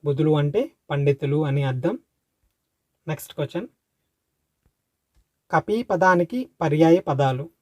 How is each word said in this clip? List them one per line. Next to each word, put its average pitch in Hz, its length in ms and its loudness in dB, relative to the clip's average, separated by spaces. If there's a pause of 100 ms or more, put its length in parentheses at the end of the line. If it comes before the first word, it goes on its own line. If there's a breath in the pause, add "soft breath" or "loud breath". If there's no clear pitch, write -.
బొదులు 151 320 2
అంటే 147 340 -2 (180)
పండితులు 143 560 0
అని 139 180 -2
అర్థం. 139 360 -4 (1080)
నెక్స్ట్ - 260 -10
క్వశ్చన్, 165 340 -8 (1800)
కపి 208 320 -2
పదానికి 185 680 0 (120)
పర్యాయ 165 380 4
పదాలు. 139 500 -2 (120)